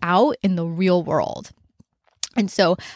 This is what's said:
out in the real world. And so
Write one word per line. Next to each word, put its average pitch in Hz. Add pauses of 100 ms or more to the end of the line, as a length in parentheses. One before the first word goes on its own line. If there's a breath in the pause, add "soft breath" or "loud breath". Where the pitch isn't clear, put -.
out 190
in 185
the 165
real 175
world. - (840)
And 208
so 185 (180 loud breath)